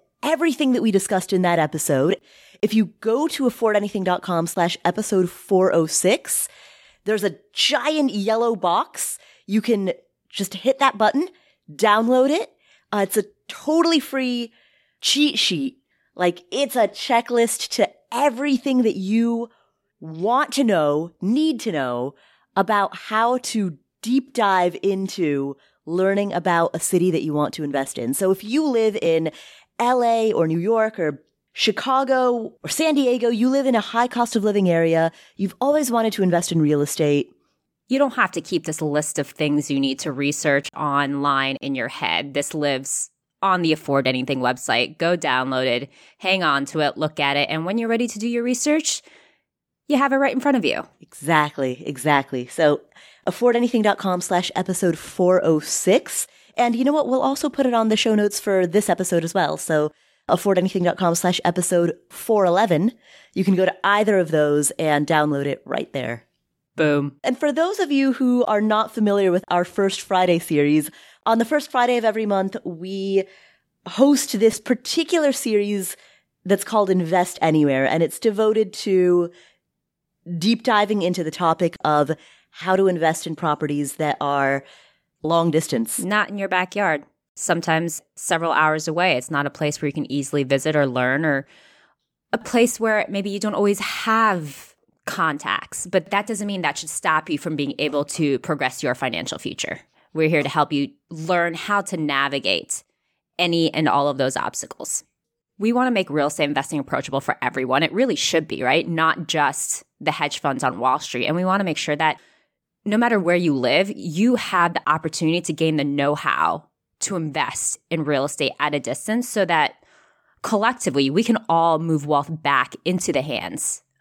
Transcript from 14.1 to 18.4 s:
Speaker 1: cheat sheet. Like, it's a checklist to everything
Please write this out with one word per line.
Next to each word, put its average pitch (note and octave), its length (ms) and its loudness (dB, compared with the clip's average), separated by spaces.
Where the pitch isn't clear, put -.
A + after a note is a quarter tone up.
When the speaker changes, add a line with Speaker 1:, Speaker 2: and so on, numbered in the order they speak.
Speaker 1:
cheat D4 380 0
sheet. C#3 400 -2
Like, F3 360 0
it's C4 260 -2
a A3 120 2
checklist A#3 880 -2
to A3 140 2
everything C4 680 0